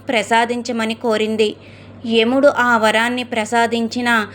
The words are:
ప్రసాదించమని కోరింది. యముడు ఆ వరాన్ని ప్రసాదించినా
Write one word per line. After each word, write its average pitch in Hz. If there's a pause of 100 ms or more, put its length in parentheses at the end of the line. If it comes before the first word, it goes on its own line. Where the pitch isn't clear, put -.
ప్రసాదించమని 226
కోరింది. 220 (520)
యముడు 233
ఆ 240
వరాన్ని 226
ప్రసాదించినా 233